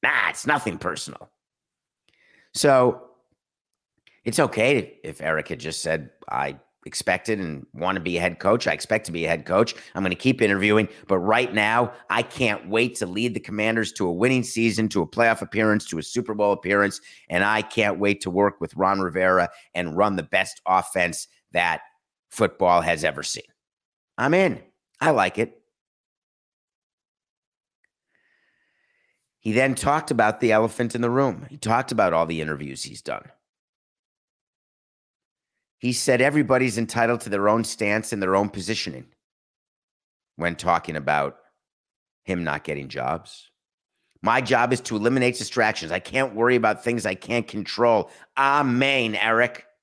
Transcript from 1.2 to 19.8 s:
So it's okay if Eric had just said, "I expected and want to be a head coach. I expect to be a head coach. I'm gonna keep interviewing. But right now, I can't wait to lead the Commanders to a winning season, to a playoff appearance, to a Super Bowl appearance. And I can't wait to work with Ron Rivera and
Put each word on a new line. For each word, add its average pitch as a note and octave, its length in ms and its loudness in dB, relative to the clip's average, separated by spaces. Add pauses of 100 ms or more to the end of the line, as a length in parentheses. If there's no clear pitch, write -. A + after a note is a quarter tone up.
So C3 560 4 (1120)
it's A#2 160 -2
okay B2 640 2
if D2+ 180 -12
Eric D#2 280 -2
had D2 100 -6
just D#2 220 -8
said, D#2 300 -4 (180)
"I C#2 300 -6 (260)
expected - 540 -4
and D2+ 340 -8
want F#2 240 -2
to F2+ 40 -6
be E2+ 160 -4
a E2 40 -2
head F2 180 -2
coach. A2 260 2
I F2 60 0
expect F#2 340 -2
to E2+ 60 -10
be E2 140 -4
a - 20 -2
head E2 180 -2
coach. G2+ 300 2 (180)
I'm F#2+ 80 -4
gonna F#2 140 0
keep C3 260 0
interviewing. G#2 460 2 (200)
But F#2+ 120 2
right A2 340 0
now, A2+ 400 0 (160)
I A2+ 140 0
can't G#2 460 -4
wait A#2 260 0
to G#2+ 100 -4
lead G#2 300 -4
the G#2+ 60 -4
Commanders A2 520 -2
to F#2+ 140 -2
a F2 60 -2
winning B2 280 2
season, A2 480 0
to G2 120 0
a D#2 60 0
playoff A2+ 360 2
appearance, G#2+ 440 0
to E2 120 -6
a D#2 40 -8
Super - 300 -6
Bowl G#2 200 2
appearance. G2+ 480 0 (280)
And F2+ 140 0
I G#2+ 180 0
can't G#2 380 0
wait G2+ 220 0
to F#2 100 -6
work G2+ 300 0
with E2 140 -8
Ron F#2+ 260 0
Rivera F#2 480 2 (260)
and E2+ 220 -4